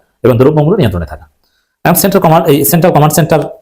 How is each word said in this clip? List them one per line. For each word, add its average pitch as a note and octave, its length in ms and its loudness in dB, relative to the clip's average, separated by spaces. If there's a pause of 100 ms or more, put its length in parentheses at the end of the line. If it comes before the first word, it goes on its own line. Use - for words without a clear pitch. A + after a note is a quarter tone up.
(220)
এবং A#2 160 2
দ্রব্যমূল্য D3+ 380 2
নিয়ন্ত্রণে F#2 300 -2
থাকা। - 180 -16 (600)
এবং E3+ 100 2
সেন্ট্রাল F#3+ 280 -2
কমান্ড, E3+ 240 0
এই D#3 180 0
সেন্ট্রাল E3+ 280 0
কমান্ড D3+ 220 2
সেন্টার, D#3 260 0 (220)